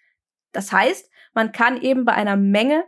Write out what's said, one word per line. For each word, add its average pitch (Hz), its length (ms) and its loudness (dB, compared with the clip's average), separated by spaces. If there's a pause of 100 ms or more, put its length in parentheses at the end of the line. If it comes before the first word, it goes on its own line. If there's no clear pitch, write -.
(520)
Das 196 200 -8
heißt, 220 380 0 (240)
man 220 180 -2
kann 247 300 0
eben 262 240 0
bei 233 80 2
einer 208 220 0
Menge 214 520 2